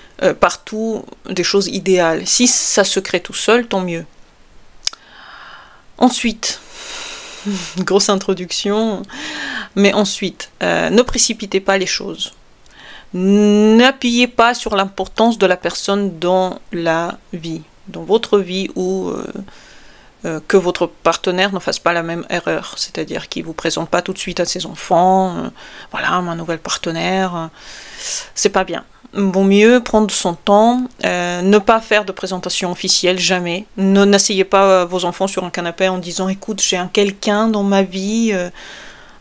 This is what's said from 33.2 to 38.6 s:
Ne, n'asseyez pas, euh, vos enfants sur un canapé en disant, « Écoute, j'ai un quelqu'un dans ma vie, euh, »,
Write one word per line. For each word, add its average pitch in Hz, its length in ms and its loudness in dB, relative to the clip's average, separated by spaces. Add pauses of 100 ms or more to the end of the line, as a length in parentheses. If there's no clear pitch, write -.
Ne, 196 280 4
n'asseyez 202 380 4
pas, 196 220 4
euh, 190 200 6
vos 180 200 -2
enfants 180 220 -2
sur 190 180 -4
un 175 40 -6
canapé 170 400 -2
en 185 80 -2
disant, « 180 320 -4
Écoute, 196 320 -6
j'ai - 160 0
un 180 100 -4
quelqu'un 208 600 0
dans 208 160 0
ma 196 200 4
vie, 202 500 -2
euh, », 180 160 -4 (720)